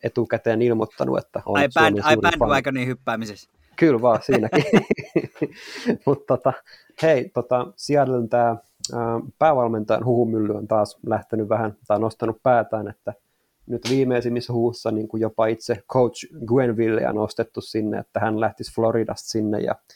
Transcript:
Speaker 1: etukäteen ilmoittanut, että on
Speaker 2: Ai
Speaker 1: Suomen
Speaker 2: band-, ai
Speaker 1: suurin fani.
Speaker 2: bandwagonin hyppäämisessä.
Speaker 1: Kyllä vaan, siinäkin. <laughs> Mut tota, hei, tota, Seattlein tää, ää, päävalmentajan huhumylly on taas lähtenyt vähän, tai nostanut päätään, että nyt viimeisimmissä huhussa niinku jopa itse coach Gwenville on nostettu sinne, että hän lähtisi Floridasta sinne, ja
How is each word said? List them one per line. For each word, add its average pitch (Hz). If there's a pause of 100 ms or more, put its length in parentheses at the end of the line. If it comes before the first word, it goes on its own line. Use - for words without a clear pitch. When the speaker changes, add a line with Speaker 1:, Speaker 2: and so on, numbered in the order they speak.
Speaker 1:
etukäteen 117
ilmoittanut, 123
että -
on -
Speaker 2:
Ai 143
Speaker 1:
Suomen 160
Speaker 2:
band-, -
ai 151
Speaker 1:
suurin 170
fani. 160
Speaker 2:
bandwagonin 131
hyppäämisessä. 113 (260)
Speaker 1:
Kyllä 135
vaan, 113
siinäkin. 123 (720)
<laughs> -
Mut 139
tota, 131 (500)
hei, 151
tota, 123 (100)
Seattlein 127
tää, 120
ää, 117 (180)
päävalmentajan 117
huhumylly 113
on 104
taas 107
lähtenyt 110
vähän, 110 (100)
tai 104
nostanut 110
päätään, 110
että - (540)
nyt 120
viimeisimmissä 123
huhussa 117
niinku 110
jopa 110
itse 113 (100)
coach 123 (180)
Gwenville 117
on 107
nostettu 107
sinne, 107
että 101
hän 107
lähtisi 113
Floridasta 113
sinne, 107
ja - (220)